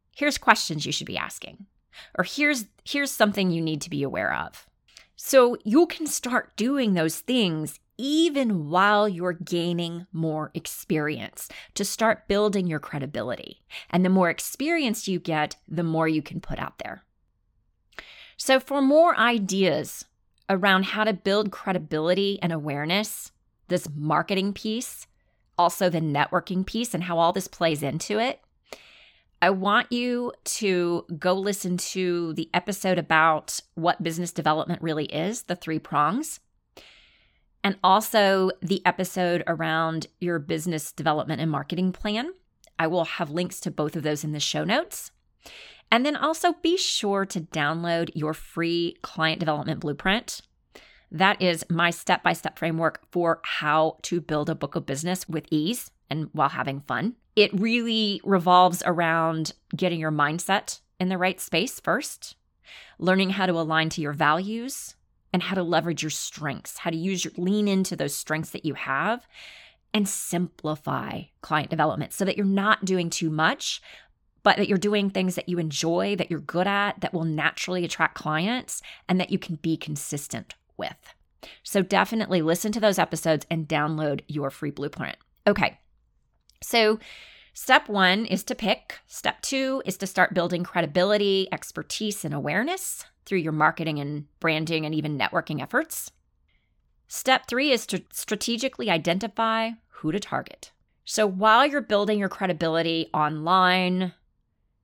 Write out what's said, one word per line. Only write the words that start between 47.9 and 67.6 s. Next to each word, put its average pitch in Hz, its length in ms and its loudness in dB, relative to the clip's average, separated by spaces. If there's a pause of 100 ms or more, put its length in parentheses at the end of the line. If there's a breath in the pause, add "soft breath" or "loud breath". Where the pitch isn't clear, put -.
your 151 180 -2
free 170 680 -2
client 160 380 -2
development 156 400 -2
blueprint. 190 640 -2 (680 loud breath)
That 190 320 2
is 175 280 2
my 170 200 2
step-by-step - 680 -2
framework 165 520 -2
for 170 320 2
how 156 600 2
to 170 160 -2
build 151 300 -2
a 156 60 -2
book 143 200 -6
of 151 100 -2
business 165 440 -4
with 156 200 -6
ease, 165 420 -2 (220)
and 151 180 -4
while 135 180 2
having 139 320 -4
fun. 139 340 -4 (200)
It 202 240 6
really 226 640 0
revolves 180 640 6
around 165 680 0 (220)
getting 170 240 0
your 156 120 -2
mindset 151 680 0 (200)
in 185 100 0
the 185 80 0
right 180 240 0
space - 380 -2
first, - 560 -4 (640 loud breath)
learning 185 320 2
how 190 160 0
to 180 60 2
align 160 360 0
to 160 120 -6
your 147 120 -4
values, 196 800 0 (380)
and 180 80 0
how 185 140 -4
to 190 80 0
leverage 165 400 0
your 156 80 -4
strengths, - 640 -8
how - 140 -4
to 160 40 -4
use 175 300 -2
your, 151 100 -8
lean 202 320 2